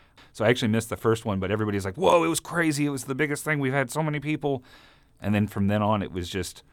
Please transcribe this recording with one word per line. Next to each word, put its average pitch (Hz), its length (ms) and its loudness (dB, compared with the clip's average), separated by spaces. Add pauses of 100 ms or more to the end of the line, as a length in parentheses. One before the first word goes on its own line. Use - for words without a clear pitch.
(320)
So - 120 -2
I 110 60 6
actually - 180 2
missed 110 200 0
the 95 80 -6
first 110 280 0
one, 98 160 -2
but 92 100 -2
everybody's 104 340 0
like, 95 120 -6
"Whoa, 175 260 6
it 165 60 2
was 160 100 0
crazy. 156 480 0
It 147 40 0
was 135 140 -6
the 135 100 -4
biggest 143 300 -2
thing. 156 140 0
We've 135 140 0
had 135 180 -2
so 156 140 -2
many 147 160 -2
people." 147 420 -2 (580)
And 101 140 0
then 104 140 2
from 101 180 0
then 104 160 2
on, 104 180 2
it 87 120 -6
was 85 160 -4
just - 340 -6 (100)